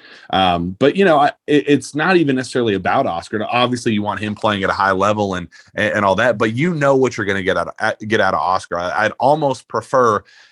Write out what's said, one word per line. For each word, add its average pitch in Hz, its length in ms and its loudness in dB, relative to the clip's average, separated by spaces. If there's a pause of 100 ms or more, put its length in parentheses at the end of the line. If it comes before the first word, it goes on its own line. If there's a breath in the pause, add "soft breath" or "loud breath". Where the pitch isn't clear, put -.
(300 loud breath)
Um, 90 480 0
but, 143 180 2
you 196 80 2
know, 160 140 4
I, 147 120 4 (180)
it, 147 200 2
it's 139 280 0
not 175 220 2
even 139 180 2
necessarily 123 400 -2
about 95 320 0
Oscar. 90 420 -6
Obviously, 120 440 0
you 104 100 -2
want 101 160 -4
him 107 160 -6
playing 101 280 -2
at 90 60 0
a 85 40 -2
high 98 180 0
level 101 420 0
and, 85 140 -8 (260 loud breath)
and, 101 220 -2
and 104 100 0
all 95 120 4
that, 117 200 2
but 113 160 0
you 165 220 0
know 139 200 2
what 127 220 0
you're 107 80 -4
gonna 98 160 -2
get 90 160 0
out 85 120 -4
of, 107 380 -6
get 107 140 2
out 95 140 2
of 78 40 -2
Oscar. 90 380 -2
I, 87 280 -2
I'd 101 80 -2
almost 139 540 -2
prefer 113 560 0 (280 soft breath)